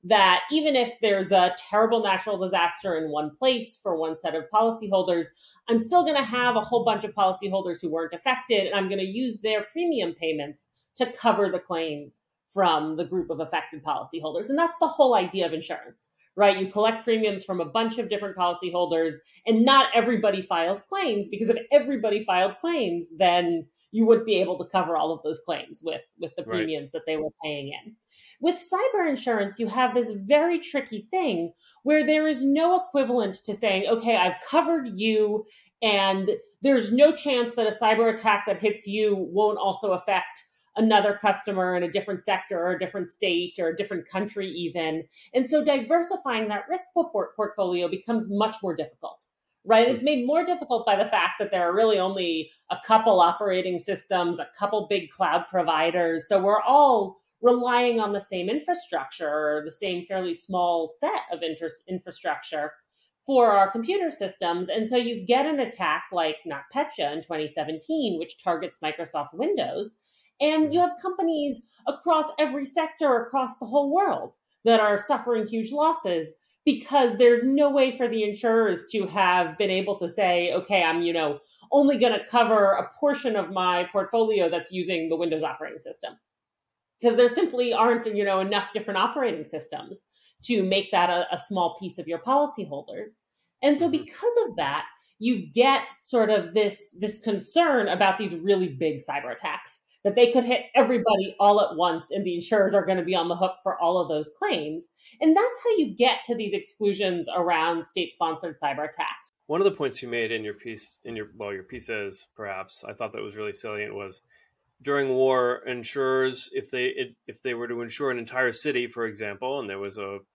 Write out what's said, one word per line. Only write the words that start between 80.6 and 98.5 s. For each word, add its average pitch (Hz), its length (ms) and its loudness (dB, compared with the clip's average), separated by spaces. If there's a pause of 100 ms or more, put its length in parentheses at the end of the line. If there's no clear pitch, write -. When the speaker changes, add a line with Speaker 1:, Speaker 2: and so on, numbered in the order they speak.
Speaker 1:
I'm, 165 180 0
you 170 120 0
know, 151 260 -2 (320)
only 285 260 6
gonna 220 260 2
cover 220 500 4
a - 160 -2 (100)
portion 269 360 0
of 180 160 -4
my 180 400 0
portfolio 208 580 2
that's 165 220 -4
using 175 380 -4
the 160 60 0
Windows 160 280 -2
operating 151 360 -8
system." - 340 -14 (880)
'Cause 233 140 4
there 240 140 6
simply 247 440 0
aren't, 233 340 2
you 208 160 -2
know, 196 160 2
enough 196 340 -2
different 202 240 -4
operating 214 460 -2
systems - 600 -12 (380)
to 226 180 0
make 190 300 0
that 180 180 4
a, 175 240 -2
a 175 40 -6
small 175 420 -2
piece 185 180 -12
of 156 100 -12
your 165 120 -6
policyholders. 214 1000 -4 (440)
And 285 180 4
so 339 60 2
Speaker 2:
Mm-hmm. 311 180 -2
Speaker 1:
because 466 340 -2 (100)
of - 100 -10
that, 147 280 -2 (340)
you 214 320 -2
get 269 320 4 (180)
sort 220 280 2
of 180 240 0
this, 208 460 -2
this 214 180 -6
concern 233 720 0
about 190 320 2
these 185 160 -6
really 185 320 2